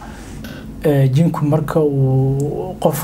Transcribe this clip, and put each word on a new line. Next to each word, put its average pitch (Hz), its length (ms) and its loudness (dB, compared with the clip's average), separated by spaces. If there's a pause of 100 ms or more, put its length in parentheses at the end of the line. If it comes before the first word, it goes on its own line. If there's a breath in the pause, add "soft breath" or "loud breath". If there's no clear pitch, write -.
(840 loud breath)
eh, 139 260 4
jinku 151 340 2
marka 151 360 0
uu 139 1000 0
qof 156 240 0